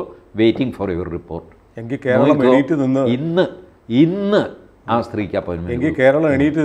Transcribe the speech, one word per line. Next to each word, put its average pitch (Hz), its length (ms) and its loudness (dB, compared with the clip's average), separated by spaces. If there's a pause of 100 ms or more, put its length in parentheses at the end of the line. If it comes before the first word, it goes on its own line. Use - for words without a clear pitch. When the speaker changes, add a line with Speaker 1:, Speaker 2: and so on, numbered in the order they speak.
(420)
Speaker 1:
waiting 117 360 2
for 98 180 -4
your 87 120 -6 (100)
report. 82 280 -12 (320)
Speaker 2:
എങ്കിൽ 117 280 -8
കേരളം 131 220 2
Speaker 1:
നോക്കിക്കോ, 135 260 4
Speaker 2:
എണീറ്റ് 143 300 2
നിന്ന് 131 200 0 (140)
Speaker 1:
ഇന്ന്, 165 280 -2 (440)
ഇന്ന് 185 520 2 (480)
ആ 117 120 0
സ്ത്രീക്ക് 104 400 -4
അപ്പോയിന്റ്മെന്റ് 87 340 -6
Speaker 2:
എങ്കിൽ 123 120 -2
Speaker 1:
കൊടുക്കും. 143 180 0
Speaker 2:
കേരളം 147 280 4
എണീറ്റ് 147 320 2